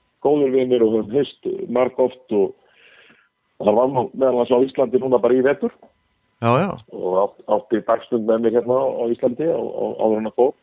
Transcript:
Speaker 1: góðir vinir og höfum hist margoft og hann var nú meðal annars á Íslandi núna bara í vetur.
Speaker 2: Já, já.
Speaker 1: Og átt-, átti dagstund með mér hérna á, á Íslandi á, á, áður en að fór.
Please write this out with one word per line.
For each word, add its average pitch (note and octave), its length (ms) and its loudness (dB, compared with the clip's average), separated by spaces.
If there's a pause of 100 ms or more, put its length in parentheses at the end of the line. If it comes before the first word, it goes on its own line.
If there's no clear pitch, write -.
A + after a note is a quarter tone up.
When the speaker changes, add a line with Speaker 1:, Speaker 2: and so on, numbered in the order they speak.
(240)
Speaker 1:
góðir C#3+ 260 2
vinir B2+ 320 2
og A2 140 2
höfum G#2 180 -4
hist - 340 -4 (220)
margoft B2 640 -2
og G2 220 0 (1040)
hann G#2 160 2
var B2+ 160 2
nú B2+ 180 0
meðal B2+ 300 0
annars A#2+ 100 0
á B2+ 140 4
Íslandi B2+ 340 0
núna B2+ 220 0
bara A#2+ 160 2
í C3 80 2
vetur. C#3+ 280 -2 (680)
Speaker 2:
Já, A#2 140 2
já. F3+ 120 0 (280)
Speaker 1:
Og F#2 240 -2
átt-, - 260 -2
átti G#2+ 380 0
dagstund A2+ 420 -2
með A2+ 200 2
mér A2 120 2
hérna A#2+ 220 0
á, C3+ 80 0
á B2 240 -4
Íslandi B2 340 -2
á, D3+ 140 -2
á, A2+ 240 -6 (160)
áður A2 180 2
en A2 120 -6
að - 80 -20
fór. C3 240 4